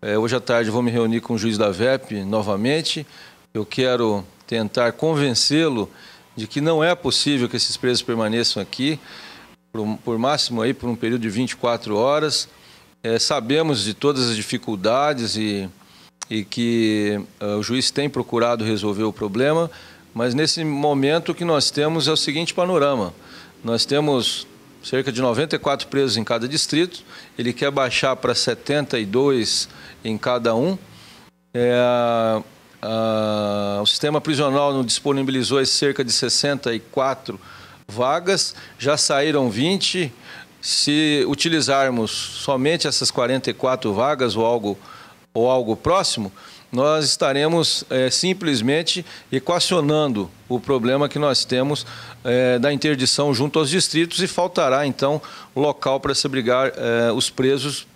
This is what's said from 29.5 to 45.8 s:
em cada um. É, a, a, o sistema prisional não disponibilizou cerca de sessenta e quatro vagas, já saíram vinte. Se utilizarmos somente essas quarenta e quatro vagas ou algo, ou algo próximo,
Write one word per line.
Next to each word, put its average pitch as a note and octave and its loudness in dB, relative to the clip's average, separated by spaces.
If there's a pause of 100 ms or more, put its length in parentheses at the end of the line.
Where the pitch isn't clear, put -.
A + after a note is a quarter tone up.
em A2 -4
cada A#2 0
um. D#3 2 (800)
É, B2 2
a, A#2 2 (400)
a, G#2+ 0
o G#2 0
sistema D3 0
prisional C#3+ 2
não C3 0
disponibilizou C3 0
cerca C#3 0
de A#2 -2
sessenta B2+ 0
e A2 -4
quatro - -4 (480)
vagas, D3+ 0 (240)
já C#3+ 2
saíram D3 2
vinte. D#3 0 (500)
Se D3 2
utilizarmos C#3 2
somente C#3+ -2
essas C3 0
quarenta B2+ 0
e A#2 -2
quatro B2+ 0
vagas B2+ 2
ou A2+ 2
algo, G#2+ 0 (540)
ou A#2 2
algo B2 2
próximo, D3+ 0 (400)